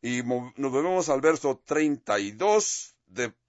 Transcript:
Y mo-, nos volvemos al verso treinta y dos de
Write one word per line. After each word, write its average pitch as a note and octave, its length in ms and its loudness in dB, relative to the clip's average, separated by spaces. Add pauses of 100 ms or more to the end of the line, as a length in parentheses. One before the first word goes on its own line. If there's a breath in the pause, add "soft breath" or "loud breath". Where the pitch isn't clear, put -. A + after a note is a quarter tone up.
Y B2 220 -2
mo-, B2 340 -4
nos C3+ 160 -2
volvemos E3 380 0
al C3+ 100 2
verso D3 440 2
treinta D3 540 0
y G2+ 140 -4
dos G#3 640 0 (120)
de A2+ 280 -6 (140)